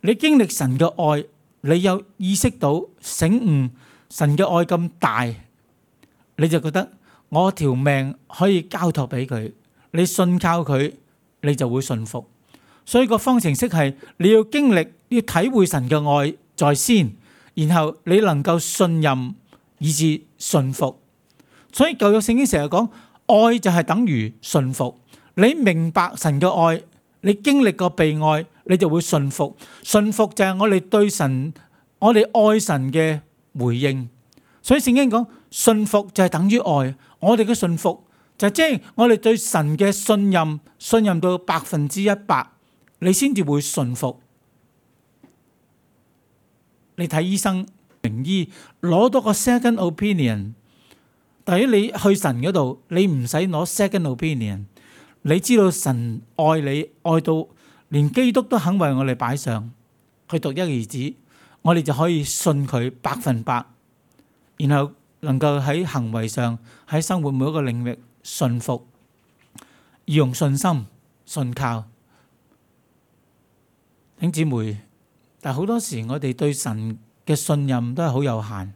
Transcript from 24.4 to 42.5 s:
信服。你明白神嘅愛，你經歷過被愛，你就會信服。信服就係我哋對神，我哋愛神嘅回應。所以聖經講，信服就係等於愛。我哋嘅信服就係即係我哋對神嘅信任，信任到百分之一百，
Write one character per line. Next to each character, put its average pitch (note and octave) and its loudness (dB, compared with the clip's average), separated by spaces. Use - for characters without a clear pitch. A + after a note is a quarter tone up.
信 C3 -2
服。 B2+ -6
你 A3+ 4
明 E3+ 0
白 F3 0
神 D3 0
嘅 F3+ 2
愛， E3 2
你 G3+ 2
經 C#4 2
歷 G3+ 2
過 F3+ -2
被 D#3 0
愛， D#3 0
你 F#3 2
就 F3 2
會 D#3+ 2
信 C#3 0
服。 - -4
信 G#3 0
服 G#3+ 2
就 G3+ 0
係 F#3+ 0
我 G#3+ 2
哋 G3 2
對 G#3 2
神， C#3+ -2
我 A3 4
哋 G#3+ 6
愛 G#3+ 4
神 C3+ -2
嘅 D#3+ 0
回 A#2+ 0
應。 C3+ -2
所 B3+ 4
以 D4+ 2
聖 B3 2
經 C4+ 2
講， A#3 0
信 G#3+ 2
服 G3+ 0
就 F#3+ 2
係 F3+ 2
等 F3 0
於 A3+ 2
愛。 C3+ 0
我 G#3+ 4
哋 A3 2
嘅 G#3+ 0
信 E3+ -2
服 - -4
就 G3+ 0
係 G3+ 2
即 D#4+ 0
係 D4 2
我 A#3+ 4
哋 A3 6
對 A3 2
神 D3+ -2
嘅 G3 2
信 G3+ 2
任， D#3 0
信 A3+ 2
任 F3+ 0
到 F3+ 0
百 E3+ -4
分 D3 -4
之 F#3+ -6
一 G3+ 2
百， C3+ -2